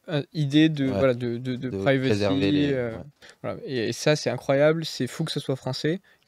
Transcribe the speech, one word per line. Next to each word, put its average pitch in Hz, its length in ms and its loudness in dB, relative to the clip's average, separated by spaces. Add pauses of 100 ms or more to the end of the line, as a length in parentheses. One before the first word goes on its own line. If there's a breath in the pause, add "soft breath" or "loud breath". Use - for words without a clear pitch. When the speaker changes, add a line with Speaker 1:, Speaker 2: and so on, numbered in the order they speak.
Speaker 1:
euh, 151 140 -2 (120)
idée 151 340 4
de, 147 180 0
Speaker 2:
Ouais. 101 120 0
Speaker 1:
voilà, 131 160 4
de, 120 240 -4
de, 127 180 -4
de 127 140 -6
Speaker 2:
De 98 80 -4
Speaker 1:
privacy, 131 320 2
Speaker 2:
préserver 98 400 2
les, 139 220 2
Speaker 1:
euh, 120 240 -4
Speaker 2:
ouais. - 80 -10 (380 loud breath)
Speaker 1:
voilà. 110 220 -8
Et, 123 240 -2
et 113 40 -2
ça, 151 240 2
c'est - 120 -4
incroyable, 143 560 2
c'est - 220 -4
fou - 180 -6
que 156 80 -6
ce 151 80 -4
soit 139 160 -4
français. 151 440 -4 (280 soft breath)